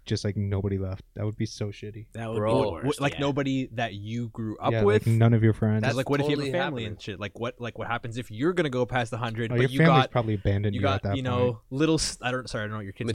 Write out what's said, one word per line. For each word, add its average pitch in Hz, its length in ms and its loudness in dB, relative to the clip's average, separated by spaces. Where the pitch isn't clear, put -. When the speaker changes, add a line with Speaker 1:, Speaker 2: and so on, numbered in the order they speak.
Speaker 1:
just, - 200 -2
like, 101 120 -2
nobody 98 420 -2
left. 95 260 -6
That 104 100 -6
would 107 120 -4
be 113 100 -2
so 107 220 -6
shitty. 107 460 -14
Speaker 2:
That 113 140 -8
would 113 100 -4
Speaker 3:
Bro. 110 160 2
Speaker 2:
be 113 100 4
the 123 60 -4
worst, 147 140 -2
Speaker 4:
Like, 139 140 0
Speaker 2:
yeah. - 60 -10
Speaker 4:
nobody 135 540 -2
that 113 200 -4
you 110 360 -6
grew 110 280 -6
up - 140 0
Speaker 1:
Yeah, 113 100 2
Speaker 4:
with? 104 240 4
Speaker 1:
like, 113 100 4
none 117 160 8
of 110 120 6
your 110 80 8
friends. 110 300 2
Speaker 4:
That's 127 80 2
Speaker 3:
That's 135 60 0
Speaker 4:
like, 135 140 -2
what 143 100 4
if 143 40 2
you 147 60 2
have 143 100 2
a - 20 -2
Speaker 3:
totally 139 100 -2
Speaker 4:
family 131 300 -2
Speaker 3:
happening. 110 40 -6
Speaker 4:
and - 60 -18
shit? 95 180 -8
Like, 104 180 -8
what, 120 220 -6
like, 117 180 -8
what 98 80 -6
happens 117 320 -6
if 110 140 -10
you're 139 200 0
gonna 175 160 2
go 127 160 0
past 120 280 -2
a 120 40 -6
hundred, 113 360 -4
Speaker 1:
Oh, - 20 -2
Speaker 4:
but 120 80 4
Speaker 1:
your 123 80 2
Speaker 4:
you 135 80 -4
Speaker 1:
family's 143 240 6
Speaker 4:
got, 131 80 0
Speaker 1:
probably 110 240 0
abandoned 101 400 2
Speaker 4:
you 98 60 -2
Speaker 1:
you - 20 0
Speaker 4:
got, 135 140 2
Speaker 1:
at - 80 -4
that - 120 0
Speaker 4:
you 135 60 -2
know, 123 300 2
Speaker 1:
point. 110 60 -8
Speaker 4:
little 156 240 2
s-, - 260 -2
I 120 120 -2
don't, 127 180 -6
sorry, 110 140 -4
I - 20 -4
don't 107 60 -6
know 107 60 -6
what 104 60 -8
your 95 100 -10
kid's 117 200 -4